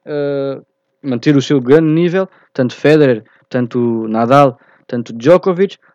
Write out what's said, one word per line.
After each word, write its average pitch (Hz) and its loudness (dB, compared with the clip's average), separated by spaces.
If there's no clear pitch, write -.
a 143 -6
manter 139 -2
o 139 4
seu 139 0
grande 147 4
nível, 175 -2
tanto 127 -4
Federer, 143 2
tanto 120 -4
Nadal, 123 2
tanto 117 -8
Djokovic. 175 0